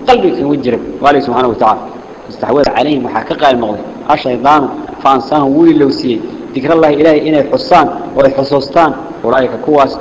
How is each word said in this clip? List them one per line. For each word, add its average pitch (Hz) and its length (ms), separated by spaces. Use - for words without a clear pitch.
qalbiga - 320
kaga 143 200
jira, 120 200
waa 139 100
Alle 143 120
subxaanahu 123 320
wa - 20
tacaala. 107 260
"استحوذ 127 400
عليهم"، 135 360
waxaa - 180
ka - 120
qaalib 135 240
noqday, 104 220
"الشيطان 139 500
فأنساهم"، 139 520
wuu 165 100
ilowsiiyey, 139 540
"ذكر 135 180
الله"، 160 260
Ilaahay 151 280
inay 151 240
xusaan 143 360
oo 139 80
ay 135 60
xusuustaan. 139 600
"أولئك"، 123 280
kuwaas, 143 360